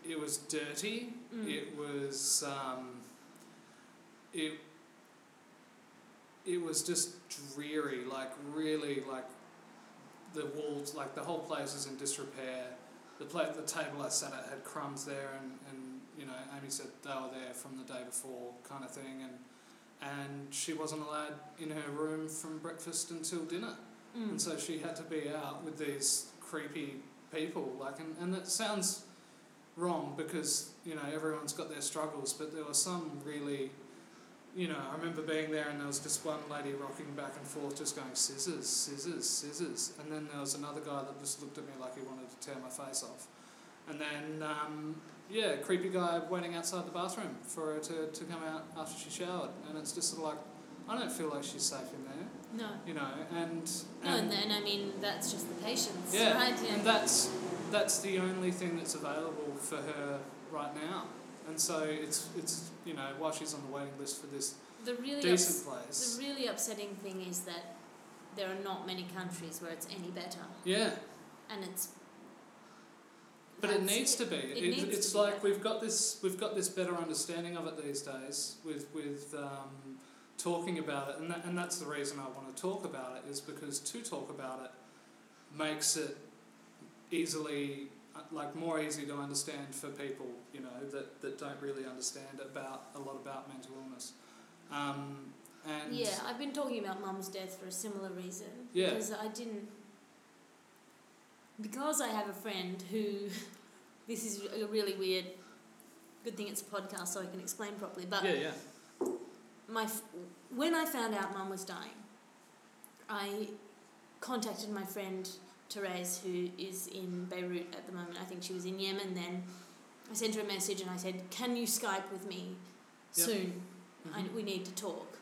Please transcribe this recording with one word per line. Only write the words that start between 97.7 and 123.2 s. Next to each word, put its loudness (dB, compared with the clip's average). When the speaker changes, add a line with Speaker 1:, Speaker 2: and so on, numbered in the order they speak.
Speaker 2:
similar -2
reason. -6
Speaker 1:
Yeah. 8
Speaker 2:
Because 0
I -2
didn't, -4
because 4
I 4
have 2
a -2
friend 0
who, 2
<laughs> -20
this -2
is -2
a 2
really 4
weird, 4
good -2
thing -2
it's -2
a -10
podcast -2
so 0
I -2
can -6
explain -2
properly, -4
but 4
Speaker 1:
Yeah, 8
yeah. 0
Speaker 2:
my 4
f-, 0
when 6
I 6
found 2
out 2
Mum 0
was -2
dying, -6
I 0
contacted 0
my 0
friend -2
Therese, 0
who 2
is -4
in -2
Beirut -2
at -8
the -8
moment. -4
I -4
think -6
she -4
was -2
in 0
Yemen 2
then. 0
I -6
sent 4
her 2
a 0
message 2
and -2
I 0
said, -2
"Can 2
you 4
Skype 2
with -4
me -4
Speaker 1:
Yep. 8